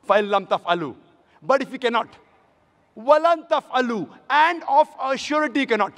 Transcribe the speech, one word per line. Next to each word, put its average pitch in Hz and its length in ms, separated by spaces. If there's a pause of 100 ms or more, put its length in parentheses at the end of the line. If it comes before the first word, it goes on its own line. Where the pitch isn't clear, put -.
فَإِن 202 200
لَّمْ 196 200
تَفْعَلُوا. 175 480 (460)
But 262 200
if 214 100
you 262 60
cannot, 233 300 (880)
وَلَن 311 520
تَفْعَلُوا. 240 600 (220)
And 311 380
of 294 200 (120)
a 269 160
surety 294 440
you 262 60
cannot. 208 320